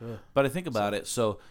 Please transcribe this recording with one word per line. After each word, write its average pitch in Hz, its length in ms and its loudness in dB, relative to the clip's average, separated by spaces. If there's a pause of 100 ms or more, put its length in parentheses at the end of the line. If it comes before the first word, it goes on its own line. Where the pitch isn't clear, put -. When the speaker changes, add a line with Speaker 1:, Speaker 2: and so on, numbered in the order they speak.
Speaker 1:
Ugh. 117 160 -10 (160)
Speaker 2:
But 139 120 6
I - 20 -2
think 180 180 -6
about 104 260 0
Speaker 1:
So 104 60 0
Speaker 2:
it. - 80 -6
So 110 320 0 (120)